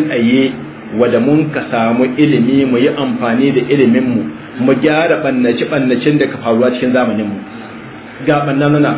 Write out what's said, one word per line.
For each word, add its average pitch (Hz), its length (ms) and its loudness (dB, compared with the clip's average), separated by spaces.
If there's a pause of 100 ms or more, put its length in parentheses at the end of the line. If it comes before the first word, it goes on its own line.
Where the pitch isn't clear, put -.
tsaye 131 460 2 (480)
wada 117 200 4
mun 151 300 2
ka 123 220 -6
samu 117 340 0 (100)
ilimi, 139 500 2
mu 123 120 0
yi 131 160 4
amfani 127 580 0
da 123 100 2 (120)
ilimin 131 320 4
mu, 117 160 0 (380)
mu 131 220 4
gyara 156 400 0
ɓannace-ɓannacen 127 960 0
da 135 100 2
ka - 160 -8
faruwa 117 300 2
cikin 123 200 -2
zamanin 110 320 0
mu. 101 120 -6 (880)
Ga 143 200 0
ɓanna 143 240 0 (100)
na 131 180 2